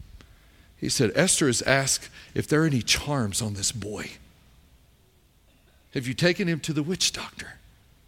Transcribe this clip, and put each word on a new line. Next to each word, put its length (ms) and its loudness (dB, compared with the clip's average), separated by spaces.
He 140 -4
said, 240 2
"Esther 320 4
has 160 2
asked 480 2
if 140 -2
there 160 4
are 20 4
any 160 2
charms 600 0
on 120 -4
this 180 -4
boy. 400 -8
Have 140 -4
you 80 -2
taken 320 2
him 140 -2
to 120 -4
the 100 0
witch 300 -2
doctor?" 460 -12